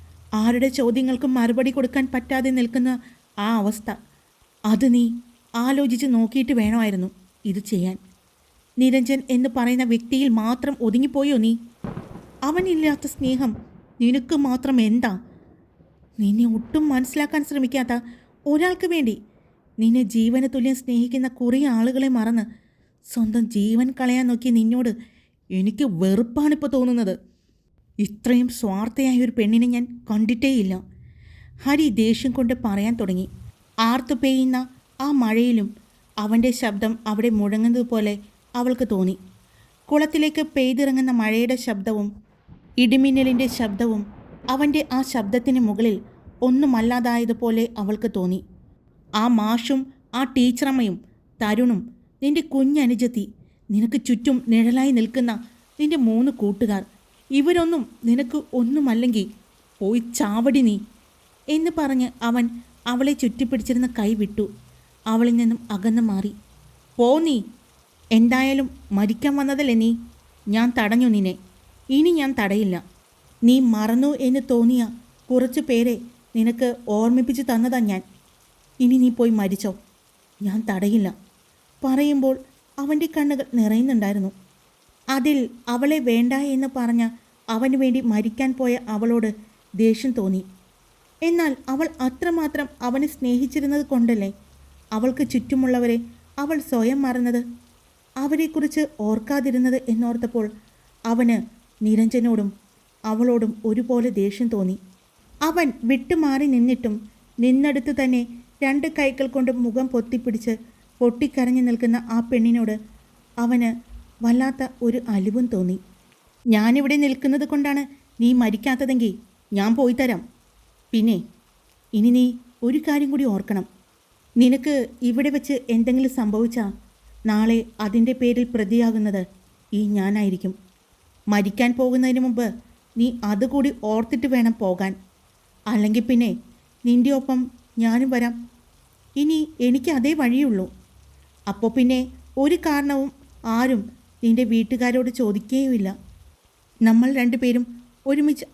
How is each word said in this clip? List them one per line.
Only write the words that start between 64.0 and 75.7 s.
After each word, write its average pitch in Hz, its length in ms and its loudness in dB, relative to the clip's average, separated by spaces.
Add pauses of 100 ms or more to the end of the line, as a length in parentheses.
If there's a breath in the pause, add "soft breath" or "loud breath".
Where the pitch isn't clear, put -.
വിട്ടു. 208 320 -4 (600 soft breath)
അവളിൽ 226 300 2
നിന്നും 233 240 0 (100)
അകന്നു 220 320 0
മാറി. 202 300 -2 (680)
"പോ 240 100 4 (100)
നീ. 320 180 0 (720)
എന്തായാലും 254 580 2 (240)
മരിക്കാൻ 214 440 0
വന്നതല്ലേ 277 380 0
നീ. 226 160 2 (560)
ഞാൻ 226 240 2
തടഞ്ഞു 240 380 2
നിന്നെ. 202 260 2 (540)
ഇനി 302 240 4
ഞാൻ 285 200 0
തടയില്ല. 202 440 0 (640)
നീ 233 120 6 (140)
മറന്നു 226 420 2 (100)
എന്ന് 262 260 0
തോന്നിയ 240 360 4 (420)
കുറച്ചു 254 360 0
പേരെ 240 340 0 (400)